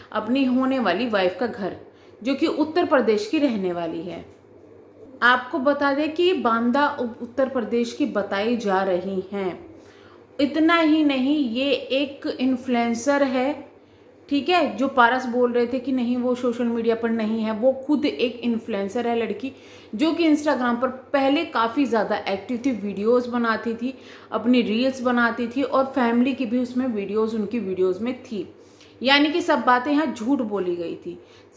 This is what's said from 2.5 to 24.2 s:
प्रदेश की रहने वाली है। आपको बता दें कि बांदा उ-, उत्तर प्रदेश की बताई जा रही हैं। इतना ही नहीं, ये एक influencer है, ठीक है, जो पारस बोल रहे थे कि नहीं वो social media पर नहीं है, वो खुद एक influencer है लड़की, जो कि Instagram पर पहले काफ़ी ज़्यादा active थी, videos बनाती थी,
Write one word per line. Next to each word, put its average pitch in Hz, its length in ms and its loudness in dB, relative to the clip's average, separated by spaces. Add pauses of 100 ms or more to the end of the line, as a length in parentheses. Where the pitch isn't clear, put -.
प्रदेश 220 420 2
की 320 120 0
रहने 208 340 0
वाली 170 280 -6
है। 180 240 -12 (960)
आपको 247 360 2
बता 285 340 2
दें 302 200 -2
कि 359 200 2
बांदा 240 540 2
उ-, 254 200 -4 (140)
उत्तर 247 280 -2
प्रदेश 233 440 -2
की 294 120 -2
बताई 202 520 -2
जा 196 260 0
रही 185 480 -2
हैं। 190 280 -6 (800)
इतना 311 380 4
ही 311 260 4
नहीं, 277 460 2
ये 262 220 0
एक 269 680 -2
influencer 247 840 0
है, 262 480 -2 (580)
ठीक 285 200 0
है, 294 280 2
जो 254 100 0
पारस 247 380 4
बोल 240 260 2
रहे 240 160 2
थे 254 120 -4
कि 262 120 -4
नहीं 247 260 0
वो 247 180 0
social 247 280 -2
media 233 320 0
पर 226 140 -2
नहीं 226 320 -2
है, 220 100 -2
वो 220 200 2
खुद 285 340 0
एक 247 380 -2
influencer 220 640 -2
है 233 120 0
लड़की, 220 320 -4 (440)
जो 294 180 2
कि 330 160 2
Instagram 262 520 2
पर 262 60 0
पहले 277 580 0
काफ़ी 247 400 0
ज़्यादा 208 320 0
active 226 480 -4
थी, 277 60 4
videos 208 580 0
बनाती 233 440 -2
थी, 233 200 -6 (380)